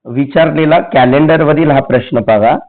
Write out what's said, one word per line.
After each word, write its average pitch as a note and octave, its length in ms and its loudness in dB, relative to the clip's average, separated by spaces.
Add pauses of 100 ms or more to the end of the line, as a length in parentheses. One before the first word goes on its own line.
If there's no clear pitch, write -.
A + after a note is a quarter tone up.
विचारलेला D3+ 760 0
कॅलेंडरवरील D3+ 920 0
हा C#3 80 2
प्रश्न B2+ 400 -2
बघा. A2 380 0 (120)